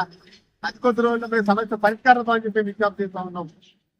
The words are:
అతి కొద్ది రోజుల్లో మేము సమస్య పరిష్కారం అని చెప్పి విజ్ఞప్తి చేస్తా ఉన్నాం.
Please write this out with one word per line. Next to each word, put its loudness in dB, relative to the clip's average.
అతి -8
కొద్ది 0
రోజుల్లో 0
మేము 0
సమస్య 0
పరిష్కారం 4
అని 0
చెప్పి 0
విజ్ఞప్తి -2
చేస్తా -6
ఉన్నాం. -10